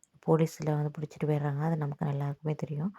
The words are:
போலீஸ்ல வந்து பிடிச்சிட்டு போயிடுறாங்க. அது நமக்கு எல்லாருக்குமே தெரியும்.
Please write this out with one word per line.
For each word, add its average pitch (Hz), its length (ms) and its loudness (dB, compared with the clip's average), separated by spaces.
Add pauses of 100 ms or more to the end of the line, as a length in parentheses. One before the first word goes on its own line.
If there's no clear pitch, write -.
(220)
போலீஸ்ல 160 500 2
வந்து 147 200 0
பிடிச்சிட்டு 151 360 -6
போயிடுறாங்க. 147 340 2
அது 165 160 2
நமக்கு 147 320 -2
எல்லாருக்குமே 143 460 -2
தெரியும். 156 440 -4